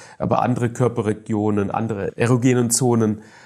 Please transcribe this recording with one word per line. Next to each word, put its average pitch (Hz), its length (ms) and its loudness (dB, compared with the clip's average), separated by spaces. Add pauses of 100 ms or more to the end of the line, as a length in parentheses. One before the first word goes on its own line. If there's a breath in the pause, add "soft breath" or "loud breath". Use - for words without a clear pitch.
(180 loud breath)
aber - 240 0
andere 117 280 0
Körperregionen, 107 1000 -2
andere 110 460 -4
erogenen 123 540 2
Zonen, 117 500 2 (240 loud breath)